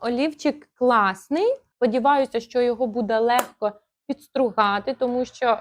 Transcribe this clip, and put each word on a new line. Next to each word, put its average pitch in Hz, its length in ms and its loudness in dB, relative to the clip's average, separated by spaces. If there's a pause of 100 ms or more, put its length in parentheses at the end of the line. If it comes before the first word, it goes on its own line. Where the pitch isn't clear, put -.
олівчик 294 720 -4
класний. 247 840 0 (200)
Сподіваюся, 254 640 0
що 247 220 -4
його 240 260 0
буде 220 320 -2
легко 233 520 0 (360)
підстругати, 220 840 -2
тому 247 320 -2
що 240 360 -2